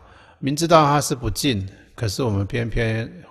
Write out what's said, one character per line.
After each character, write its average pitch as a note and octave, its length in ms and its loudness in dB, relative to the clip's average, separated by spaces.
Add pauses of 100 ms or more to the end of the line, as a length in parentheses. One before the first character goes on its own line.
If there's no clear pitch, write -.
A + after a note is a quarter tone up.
(400)
明 C#3 160 -2
知 E3 100 -2
道 D#3+ 200 6
它 D3 140 4
是 D3 140 -2
不 A#2 160 -4
净， G2 380 -2 (260)
可 A2+ 140 -4
是 F#2 140 -4
我 A#2+ 80 0
们 G2 140 0
偏 A#2 240 -4
偏 A2+ 400 -2 (220)